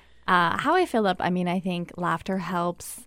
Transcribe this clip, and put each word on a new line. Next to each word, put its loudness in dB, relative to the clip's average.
uh, 4
how 2
I 4
fill 2
up, 2
I 0
mean, 0
I 0
think -4
laughter -2
helps. -4